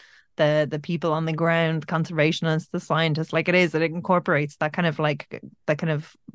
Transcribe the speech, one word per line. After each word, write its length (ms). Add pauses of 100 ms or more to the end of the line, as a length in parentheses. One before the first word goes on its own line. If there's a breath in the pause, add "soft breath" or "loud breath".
(360 soft breath)
the, 340
the 80
people 340
on 140
the 80
ground, 480
the 60
conservationists, 840
the 100
scientists. 540
Like, 160
it 60
is, 180
it 80
incorporates 760
that 160
kind 140
of, 120
like, 420 (240)
that 140
kind 120
of 240 (200)